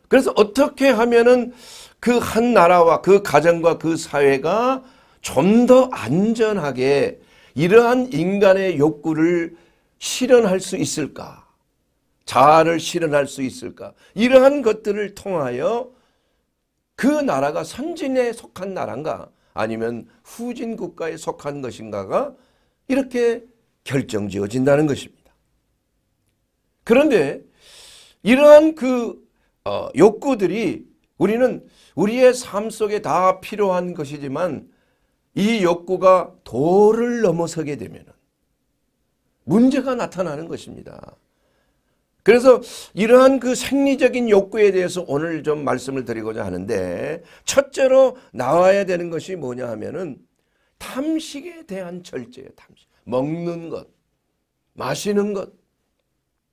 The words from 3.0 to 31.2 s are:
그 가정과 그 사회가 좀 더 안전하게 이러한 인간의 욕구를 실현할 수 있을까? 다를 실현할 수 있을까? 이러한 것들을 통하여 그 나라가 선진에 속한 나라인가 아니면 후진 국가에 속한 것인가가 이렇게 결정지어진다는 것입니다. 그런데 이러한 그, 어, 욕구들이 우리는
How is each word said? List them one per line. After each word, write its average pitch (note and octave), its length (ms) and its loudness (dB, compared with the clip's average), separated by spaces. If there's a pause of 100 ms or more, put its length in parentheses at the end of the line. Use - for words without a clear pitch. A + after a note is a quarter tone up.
그 G3 200 4
가정과 E3 540 2
그 D#3+ 220 -4
사회가 E3 840 0 (380)
좀 G#3 460 2
더 B3+ 260 6
안전하게 D3 1300 -2 (340)
이러한 A#3 600 2
인간의 F#3+ 640 2
욕구를 D#3+ 760 -2 (440)
실현할 A3+ 640 0
수 - 180 -10
있을까? - 640 -8 (920)
다를 D#3+ 480 6
실현할 D3 460 -2
수 C#3 160 -10
있을까? G2+ 500 -12 (220)
이러한 C4 480 6
것들을 G#3 520 -4
통하여 F3 760 -6 (1040)
그 - 100 -2
나라가 E3+ 560 -2
선진에 C4 720 -6
속한 G3 400 -14
나라인가 B2 560 -8 (240)
아니면 A2+ 560 -6 (160)
후진 A#3 520 -10
국가에 E3 420 -10
속한 D3 420 -10
것인가가 A2 720 -8 (540)
이렇게 A#3+ 560 -2 (400)
결정지어진다는 A#2+ 1000 -2
것입니다. - 480 -8 (1500)
그런데 A#3 580 2 (800)
이러한 D4 540 8
그, A#3+ 460 -4 (440)
어, G2 280 -6
욕구들이 G3+ 920 0 (320)
우리는 G#3+ 500 0 (260)